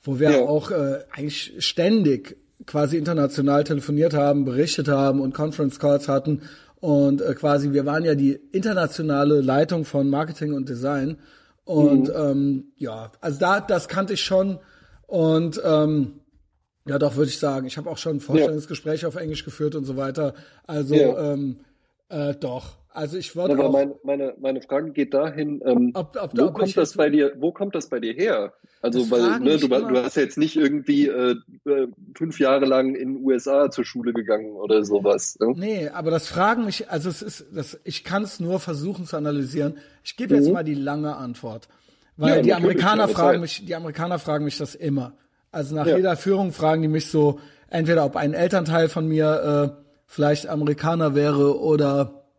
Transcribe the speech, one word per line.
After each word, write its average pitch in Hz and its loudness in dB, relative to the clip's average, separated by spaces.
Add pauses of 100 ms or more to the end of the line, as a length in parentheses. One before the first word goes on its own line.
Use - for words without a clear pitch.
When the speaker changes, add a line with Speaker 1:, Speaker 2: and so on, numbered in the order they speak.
Speaker 1:
wo 135 -4
wir 151 6
Speaker 2:
Ja. 147 6
Speaker 1:
auch, 147 0
äh, 139 -2 (100)
eigentlich - -10
ständig 175 0 (300)
quasi 147 0
international 143 2
telefoniert 151 0
haben, 143 2
berichtet 135 0
haben 139 2
und 135 -4
Conference 151 -4
Calls 143 2
hatten. 139 0 (380)
Und, 143 2
äh, - 0
quasi, 143 0
wir 139 2
waren 156 -2
ja 156 2
die 139 2 (140)
internationale 156 2
Leitung 147 2
von 139 0
Marketing 151 -4
und 135 -6
Design. 139 -4 (480)
Und, 143 4
Speaker 2:
Mhm. 151 -4
Speaker 1:
ähm, 139 0 (120)
ja, 113 -12 (120)
also 147 -4
da, 185 2
das 196 -2
kannte 190 -4
ich 175 -4
schon. 190 0 (480)
Und, 160 2
ähm, 151 2 (680)
ja, 143 -2
doch, 139 0
würd 143 2
ich 127 -8
sagen. 135 -2
Ich 127 -10
hab 151 -10
auch 160 -8
schon 160 -4
Speaker 2:
Ja. 139 -6
Speaker 1:
Vorstellungsgespräche 156 -2
auf 151 -8
Englisch 156 -8
geführt 151 -6
und 139 -6
so 131 -6
weiter. 135 -4 (320)
Also, 147 -2
Speaker 2:
Ja. 143 4
Speaker 1:
ähm, 139 -6 (500)
äh, 143 -4
doch. 127 -10 (140)
Also 151 -10
ich - -10
würd 170 -2
Speaker 2:
Ja, 143 4
aber 135 2
Speaker 1:
auch 135 2
Speaker 2:
mein-, 139 2 (100)
meine, 139 -4
meine 135 -4
Frage 151 -4
geht 143 -2
dahin, 147 -2
ähm, 123 4
Speaker 1:
Ob, - -6
ob, 180 -8
Speaker 2:
wo - 6
Speaker 1:
ob - 4
ich 151 -12
Speaker 2:
kommt 196 0
das 160 2
Speaker 1:
jetzt - -12
Speaker 2:
bei 151 4
dir, 143 4
wo 151 0
kommt 196 -8
das 156 -6
bei 127 -4
dir 113 -6
her? 127 -2 (300)
Also, 120 0
Speaker 1:
Das 117 0
Speaker 2:
weil, 123 4
Speaker 1:
fragen 117 2
Speaker 2:
ne, 147 4
Speaker 1:
mich 147 2
Speaker 2:
du, 143 0
Speaker 1:
immer 117 0
Speaker 2:
du 123 2
hast 127 -6
ja 151 2
jetzt - -4
nicht 156 0
irgendwie, 143 2
äh, 123 2 (300)
äh, 135 0 (260)
fünf 160 -6
Jahre 135 4
lang 131 2
in 131 -4
den 135 -10
U 135 4
S 127 0
A 139 4
zur 127 -4
Schule 120 -4
gegangen 107 -2
oder 104 2
sowas, 101 0
ne? 117 2
Speaker 1:
Nee, 185 -4
aber 165 -4
das 165 -2
fragen 220 0
mich, 208 -6
also 170 -4
es 170 -8
ist, 208 -14
das, - -10
ich - -12
kann's 202 -6
nur 180 -4
versuchen 170 -8
zu 170 -8
analysieren. 147 -4 (260)
Ich - -14
gebe 233 2
jetzt 285 6
Speaker 2:
Mhm. 170 4
Speaker 1:
mal 175 0
die 156 -4
lange 143 -6
Antwort, 120 -12 (480)
weil 147 2
Speaker 2:
Ja, 135 6
Speaker 1:
die - 6
Speaker 2:
natürlich, 175 2
Speaker 1:
Amerikaner 196 4
Speaker 2:
ja, 208 4
das - 0
Speaker 1:
fragen 170 4
Speaker 2:
heißt - -8
Speaker 1:
mich, 202 -16
die 170 -4
Amerikaner 165 -6
fragen 151 -2
mich 147 -4
das - -8
immer. 139 -4 (360)
Also 151 -6
nach 202 0
Speaker 2:
Ja. 156 4
Speaker 1:
jeder 180 2
Führung 190 0
fragen 160 0
die 156 0
mich 156 -2
so, 147 2 (300)
entweder 165 2
ob 139 -2
ein 147 -2
Elternteil 165 2
von 160 -2
mir, 147 2
äh, - -20 (240)
vielleicht 147 0
Amerikaner 151 0
wäre 143 4
oder 143 0 (120)